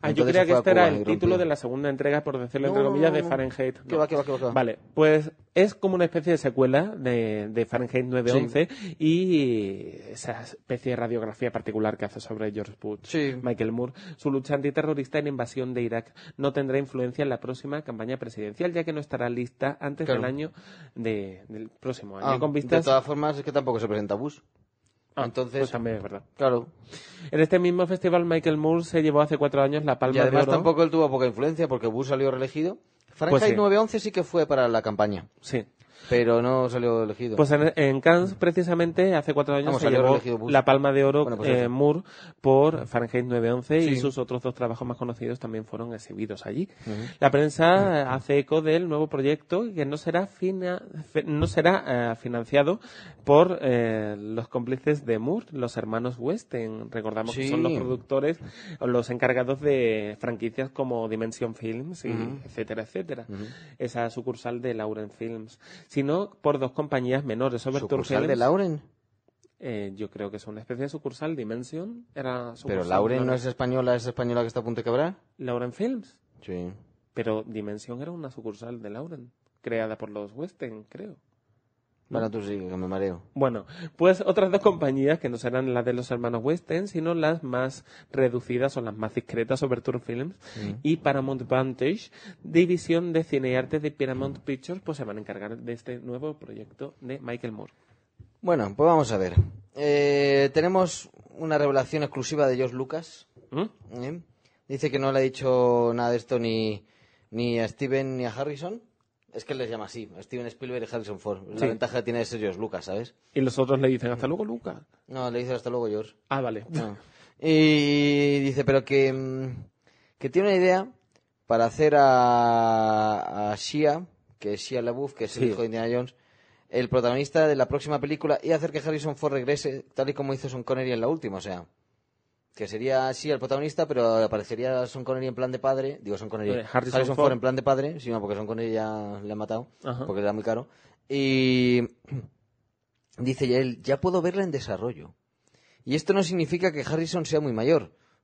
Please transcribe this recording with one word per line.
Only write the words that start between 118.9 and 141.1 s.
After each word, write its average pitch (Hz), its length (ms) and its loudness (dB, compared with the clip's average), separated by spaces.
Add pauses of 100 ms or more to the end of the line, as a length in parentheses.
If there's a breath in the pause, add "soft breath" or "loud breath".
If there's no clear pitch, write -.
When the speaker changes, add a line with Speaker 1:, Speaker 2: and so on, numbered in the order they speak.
Speaker 2:
mm, 131 500 -6 (540 soft breath)
que 135 120 -6
tiene 190 200 2
una 196 80 4
idea 185 340 4 (560)
para 117 160 4
hacer 147 320 4
a, 113 1600 4
a 107 40 -2
Shia, 151 500 0 (340)
que 104 140 -4
es - 80 -8
Shia 123 200 -6
LaBeouf, 127 320 -6
que 113 120 -6
es 104 120 -8
el 117 60 0
Speaker 1:
Sí. 123 60 2
Speaker 2:
hijo 107 120 -2
de 117 60 -2
Indiana 113 280 -4
Jones, 123 200 -4 (540 soft breath)
el 123 200 -2
protagonista 131 580 2
de 151 80 4
la 131 120 2
próxima 143 320 -2
película 143 440 -2
y 160 80 0
hacer 160 200 0
que 147 80 -4
Harrison 147 360 -4
Ford 143 180 -2
regrese, 135 600 -4
tal 135 160 -2
y 143 40 -2
como 139 200 -4
hizo 131 160 -8
Sean 127 140 -10
Connery 127 280 -2
en 117 100 -2
la 113 60 0
última, 127 300 -4
o 87 40 -8
sea, 90 240 -10 (920)
que 107 120 -8
sería, 131 460 -2
sí, 151 180 -8
el 135 80 0
protagonista, 143 480 -2
pero 120 360 2
aparecería 120 640 -2
Sean 127 160 -12
Connery 131 240 -4
en 123 80 -6
plan 127 160 -4
de 127 80 -6
padre, 135 420 -2
digo, 101 160 -6
Sean 104 120 -10
Connery, 107 220 -4
Speaker 1:
Eh, 120 200 -2
Harrison 127 280 0
Speaker 2:
Harrison 131 160 0
Ford 143 100 4
Speaker 1:
Ford. 131 80 6
Speaker 2:
en 123 60 -4
plan 127 160 0
de 131 80 -2
padre, 135 360 0
sí, 123 100 -10
no, 113 120 -2
porque 101 140 -4
Sean 104 120 -6
Connery 113 240 -4
ya 107 520 -4
le 104 80 -8
ha 107 40 -6
matado, 110 320 -6 (160)
Speaker 1:
Ajá. 127 220 -6
Speaker 2:
porque 98 160 -4
era 101 120 0
muy 107 100 -6
caro, 113 240 -4 (420 soft breath)
y 131 720 4 (260)